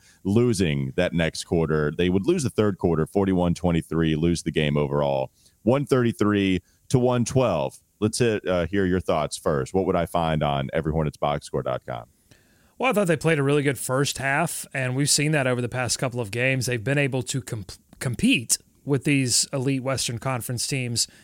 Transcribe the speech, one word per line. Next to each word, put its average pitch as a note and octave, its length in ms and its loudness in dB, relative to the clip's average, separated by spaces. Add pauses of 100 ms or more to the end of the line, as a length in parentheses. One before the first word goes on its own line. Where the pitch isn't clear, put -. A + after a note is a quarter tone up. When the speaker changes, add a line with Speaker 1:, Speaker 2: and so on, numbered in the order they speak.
(220)
Speaker 1:
losing F#2 720 2
that F2+ 180 0
next E2 300 -2
quarter. D#2 480 2
They F2 200 0
would F#2+ 160 0
lose E3+ 180 2
the A2+ 60 0
third G#2 280 0
quarter, D#2+ 280 2
forty-one F#2 480 2
twenty-three, D#2+ 600 0
lose E2 300 0
the D#2 80 -4
game D2 240 0
overall, C#2 560 0 (320)
one C3 200 2
thirty-three G2+ 800 2 (280)
to C3 100 4
one B2 240 2
twelve. F2+ 520 0 (220)
Let's G#2+ 200 0
hit, A2 280 0
uh, F2 200 0
hear F#2+ 200 0
your F2+ 140 2
thoughts D#2 360 -2
first. C#2+ 380 -2
What F#2+ 120 2
would F2+ 100 2
I E2+ 100 0
find D#2+ 380 0
on C#2 280 -2
every D#2 200 -2
hornets D2+ 240 -2
box D2 300 -2
score C2+ 180 -6
dot B1 200 -4
com? A#1+ 200 -10 (720)
Speaker 2:
Well, B3 120 0
I - 20 -2
thought G3 160 2
they E3 80 2
played D#3+ 240 0
a - 20 0
really C#3+ 220 2
good C#3 160 0
first C3+ 380 -2
half, C#3 540 -2
and B2+ 220 -2
we've C#3+ 160 0
seen D3+ 220 2
that C#3 160 2
over B2 120 0
the B2 80 -4
past B2+ 300 -2
couple B2 220 -4
of G#2+ 100 -6
games. B2+ 360 0
They've B2 180 -2
been C#3 140 0
able C3 260 0
to C3 180 -6
comp-, G#2+ 300 -10 (260)
compete D#3+ 600 0 (260)
with C3+ 180 0
these C3+ 500 0
elite C3+ 300 -2
Western B2+ 360 -4
Conference B2+ 500 -6
teams. B2 400 -4 (160)